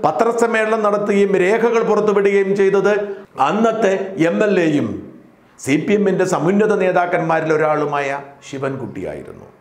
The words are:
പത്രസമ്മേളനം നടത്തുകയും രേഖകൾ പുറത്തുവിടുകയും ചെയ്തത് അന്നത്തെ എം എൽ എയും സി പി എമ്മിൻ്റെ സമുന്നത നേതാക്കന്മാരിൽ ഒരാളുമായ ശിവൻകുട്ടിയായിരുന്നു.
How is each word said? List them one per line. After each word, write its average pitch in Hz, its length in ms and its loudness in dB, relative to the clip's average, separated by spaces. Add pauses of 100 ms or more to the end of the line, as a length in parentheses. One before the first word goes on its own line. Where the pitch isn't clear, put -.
പത്രസമ്മേളനം 220 800 0
നടത്തുകയും 202 460 2 (120)
രേഖകൾ 226 460 2
പുറത്തുവിടുകയും 202 720 2
ചെയ്തത് 196 340 2 (560)
അന്നത്തെ 208 440 0 (360)
എം 202 80 -2 (100)
എൽ 196 80 2 (100)
എയും 143 220 0 (720)
സി 135 160 -2 (100)
പി 208 120 2
എമ്മിൻ്റെ 185 360 2
സമുന്നത 202 400 2 (100)
നേതാക്കന്മാരിൽ 165 760 0
ഒരാളുമായ 147 640 -2 (280)
ശിവൻകുട്ടിയായിരുന്നു. 101 1000 -10 (140)